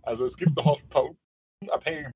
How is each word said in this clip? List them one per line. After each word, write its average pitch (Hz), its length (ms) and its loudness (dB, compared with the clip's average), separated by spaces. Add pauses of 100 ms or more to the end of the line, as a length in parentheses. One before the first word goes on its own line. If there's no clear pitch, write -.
Also 120 220 -4
es - 120 -6
gibt 165 180 2
noch 127 120 -2
auf 147 160 2
ein - 60 -20
paar 131 200 2 (540)
unabhängigen 156 520 -4